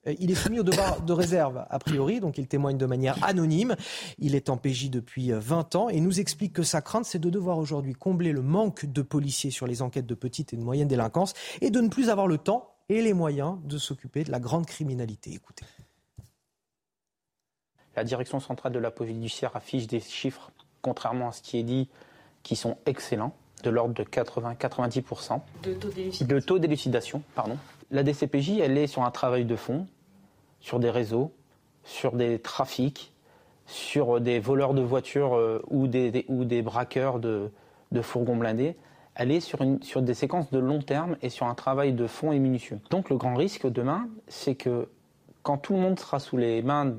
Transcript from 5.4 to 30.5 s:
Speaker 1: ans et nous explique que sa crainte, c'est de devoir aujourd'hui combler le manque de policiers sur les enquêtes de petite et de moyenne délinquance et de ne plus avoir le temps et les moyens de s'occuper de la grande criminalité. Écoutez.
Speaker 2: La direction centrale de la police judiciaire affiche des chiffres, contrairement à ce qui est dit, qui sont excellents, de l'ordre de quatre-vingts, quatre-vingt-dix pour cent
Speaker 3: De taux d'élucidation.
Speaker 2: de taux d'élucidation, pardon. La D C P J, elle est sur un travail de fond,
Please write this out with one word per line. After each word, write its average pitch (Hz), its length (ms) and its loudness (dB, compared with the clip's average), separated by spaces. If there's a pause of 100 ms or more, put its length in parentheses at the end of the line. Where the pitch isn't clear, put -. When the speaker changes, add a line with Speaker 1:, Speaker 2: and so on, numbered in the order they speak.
Speaker 1:
ans 208 140 2
et 170 120 2
nous 180 200 2
explique - 320 -4
que 175 100 0
sa 156 180 2
crainte, 226 240 -2
c'est - 140 -4
de 170 120 0
devoir 180 280 0
aujourd'hui 143 360 -2
combler 175 380 2
le 135 100 0
manque 170 440 2
de 139 160 -2
policiers 139 480 -2
sur 127 160 -6
les 123 160 -2
enquêtes 127 240 -4
de 120 80 -4
petite - 380 -6
et 120 40 -6
de 117 60 -6
moyenne 139 260 2
délinquance 131 460 2 (260)
et 277 100 2
de 233 100 4
ne 226 80 4
plus 233 220 2
avoir 196 160 4
le 160 120 4
temps - 360 -2 (140)
et 220 140 4
les 220 100 4
moyens 160 520 0
de 143 140 -6
s'occuper 139 460 -4
de 143 60 -6
la 127 100 -2
grande 151 260 0
criminalité. 123 680 -6
Écoutez. - 320 -18 (2250)
Speaker 2:
La 110 80 -2
direction 127 360 -2
centrale 127 320 -6
de 123 60 -2
la 117 120 0
police 113 240 -6
judiciaire 113 400 -4
affiche 120 320 -4
des 113 140 -2
chiffres, - 520 -8 (280)
contrairement 123 480 -4
à 117 40 -8
ce - 100 -16
qui - 160 -4
est 117 60 0
dit, 131 240 0 (540)
qui - 140 -2
sont - 300 -4
excellents, 127 480 -2 (300)
de 123 40 2
l'ordre 120 240 2
de 107 120 -4
quatre-vingts, 117 500 -2
quatre-vingt-dix 123 480 -2
pour - 180 -8
cent 131 240 -4 (180)
Speaker 3:
De 190 120 -4
taux 196 140 -8
d'élucidation. 185 380 -4
Speaker 2:
de 139 140 4
taux 185 180 2
d'élucidation, 147 640 0 (120)
pardon. 113 240 -2 (320)
La 139 120 2
D 143 120 4
C 147 120 0
P 143 140 2
J, 196 200 0
elle 139 180 4
est 147 80 4
sur 139 160 -2
un 123 80 2
travail 123 340 0
de 113 120 0
fond, 147 300 -4 (760)